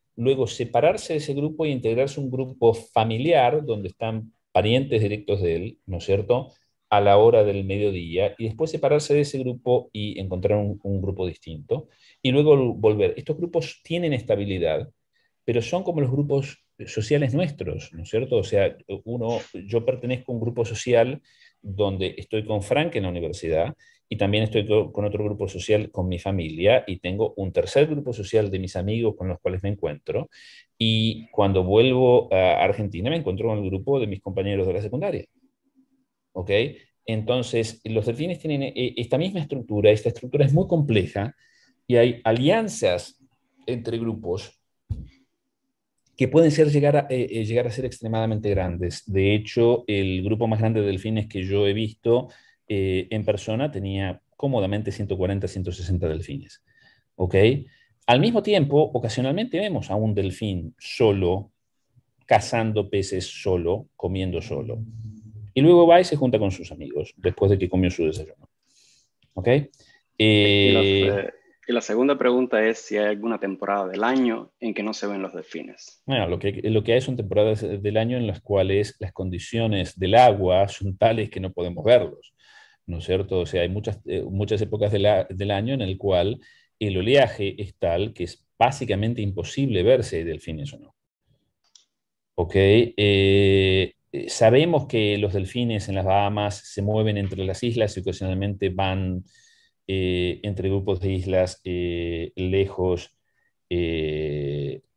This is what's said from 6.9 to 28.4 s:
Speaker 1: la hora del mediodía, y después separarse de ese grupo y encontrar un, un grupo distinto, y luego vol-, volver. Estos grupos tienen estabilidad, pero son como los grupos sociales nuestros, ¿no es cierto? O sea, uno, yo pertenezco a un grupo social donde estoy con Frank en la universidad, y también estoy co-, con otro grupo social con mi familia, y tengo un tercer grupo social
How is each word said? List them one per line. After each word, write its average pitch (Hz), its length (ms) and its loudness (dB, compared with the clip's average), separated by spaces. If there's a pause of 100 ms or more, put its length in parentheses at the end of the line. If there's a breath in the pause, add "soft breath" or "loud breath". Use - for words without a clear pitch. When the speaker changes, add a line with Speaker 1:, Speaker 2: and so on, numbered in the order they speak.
Speaker 1:
la 101 160 8
hora 113 260 8
del 98 200 0
mediodía, 95 760 -2
y 113 60 -6
después 113 260 -4
separarse 147 420 0
de 147 80 4
ese 143 180 -2
grupo 123 540 -2
y 107 260 -6
encontrar 95 380 0
un, 101 260 -2
un 98 200 -2
grupo 92 240 -4
distinto, 82 600 -8 (340 soft breath)
y 131 80 0
luego 147 260 6
vol-, 120 180 2
volver. 104 440 4
Estos - 180 -6
grupos 170 480 -6
tienen 165 300 -2
estabilidad, 98 760 -2 (560)
pero 120 160 0
son 175 220 -4
como 170 180 -2
los 127 100 2
grupos 139 540 -2 (220)
sociales 131 480 -2
nuestros, - 580 -4
¿no 82 120 -12
es - 40 -16
cierto? 123 280 -2
O 98 80 2
sea, 98 300 0 (300)
uno, 117 360 -4 (260)
yo 113 180 -2
pertenezco 123 480 -4
a - 20 -4
un 117 60 -4
grupo 117 240 -2
social 120 560 2 (400 soft breath)
donde 95 560 -4
estoy 107 300 -6
con 107 160 -2
Frank 143 340 0
en 107 60 -2
la 92 80 -2
universidad, 82 640 -2 (340 soft breath)
y 107 80 -6
también 104 280 2
estoy 110 220 0
co-, 107 260 2
con 104 120 -4
otro 104 200 -4
grupo 101 240 -4
social 107 420 -2
con 92 180 -4
mi 90 100 -4
familia, 92 680 2
y 92 120 -8
tengo 101 380 -4
un 95 160 -6
tercer 135 360 2
grupo 147 240 -6
social 104 380 -2